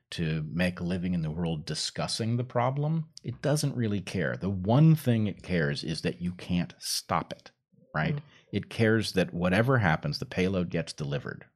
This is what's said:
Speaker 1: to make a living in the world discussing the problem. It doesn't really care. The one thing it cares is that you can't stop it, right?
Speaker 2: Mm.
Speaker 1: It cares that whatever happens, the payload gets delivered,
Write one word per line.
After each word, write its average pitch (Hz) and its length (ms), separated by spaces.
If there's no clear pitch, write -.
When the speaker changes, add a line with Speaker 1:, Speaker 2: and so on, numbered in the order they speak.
Speaker 1:
to 78 400
make 90 300
a 87 40
living 90 300
in 85 80
the 78 80
world 82 360
discussing 110 720
the 120 80
problem. 143 640
It 123 200
doesn't 147 340
really 104 240
care. 76 360
The 90 120
one 117 460
thing 117 320
it - 160
cares 78 420
is 80 180
that - 200
you 87 100
can't 87 460
stop - 540
it, - 180
right? 78 220
Speaker 2:
Mm. 143 60
Speaker 1:
It - 200
cares 110 420
that 87 220
whatever 95 420
happens, 78 420
the - 60
payload 92 460
gets 82 240
delivered, 71 500